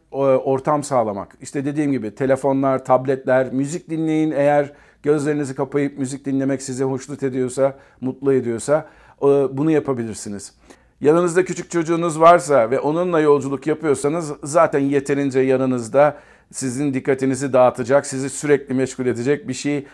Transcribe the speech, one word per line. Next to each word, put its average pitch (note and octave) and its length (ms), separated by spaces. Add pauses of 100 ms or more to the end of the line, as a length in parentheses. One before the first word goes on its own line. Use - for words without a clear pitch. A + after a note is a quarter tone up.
(120)
e, - 60
ortam C3+ 640
sağlamak. G#2+ 580
İşte C#3 240
dediğim D3 260
gibi G#2+ 240
telefonlar, C3+ 680
tabletler, C3 680
müzik C#3+ 360
dinleyin D#3 420
eğer C#3+ 420 (300)
gözlerinizi D3 520
kapayıp C#3+ 420
müzik C3+ 280
dinlemek C3+ 360
sizi C3 220
hoşnut C3+ 400
ediyorsa, C3 500 (280)
mutlu C3 320
ediyorsa, B2+ 520 (360)
e, C#3 40 (260)
bunu C#3+ 200
yapabilirsiniz. A#2 800 (480)
Yanınızda E3+ 440
küçük E3 260
çocuğunuz E3 480
varsa D3 520
ve C3 80
onunla E3 400
yolculuk C#3 480
yapıyorsanız D3+ 640 (100)
zaten D#3 360
yeterince C#3 600
yanınızda C3 800 (340)
sizin C3+ 420
dikkatinizi C3 600
dağıtacak, B2+ 520
sizi C3+ 240
sürekli C#3 440
meşgul C3 320
edecek B2 420
bir B2+ 60
şey C#3+ 400